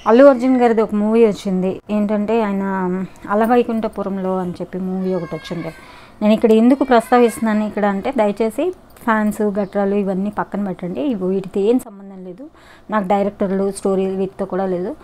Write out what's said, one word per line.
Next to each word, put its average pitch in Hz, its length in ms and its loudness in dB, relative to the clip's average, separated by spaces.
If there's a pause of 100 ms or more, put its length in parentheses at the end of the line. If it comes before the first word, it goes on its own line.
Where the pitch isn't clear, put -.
అల్లు 233 160 8
అర్జున్ 262 340 6
గారిది 233 240 4
ఒక 208 140 -2
మూవీ 220 300 4
వచ్చింది, 190 640 -2
ఏంటంటే 208 540 0
ఆయన 190 640 -2 (240)
అలవైకుంఠపురంలో 214 1080 -2
అని 180 140 -4
చెప్పి 180 260 -10
మూవీ 185 360 -4
ఒకటి 170 220 -6
వచ్చింది. 165 380 -10 (480)
నేను 214 120 4
ఇక్కడ 220 180 6
ఎందుకు 247 320 6
ప్రస్తావిస్తున్నాను 226 800 2
ఇక్కడ 208 220 -2
అంటే, 196 320 -2
దయచేసి 220 560 -2 (300)
ఫ్యాన్స్ 214 380 0
గట్రాలు 202 540 -2
ఇవన్నీ 196 340 -2
పక్కన 196 340 -6
పెట్టండి, 180 380 -8
ఇవి 220 260 -4
వీటితో 190 320 -4
ఏం 226 200 2
సంబంధం 196 460 -14
లేదు, 196 240 -16 (420)
నాకు 208 160 -2
డైరెక్టర్లు 196 640 -2
స్టోరీ 190 340 -2
వీటితో 190 400 -4
కూడా 190 200 -4
లేదు. 190 380 -4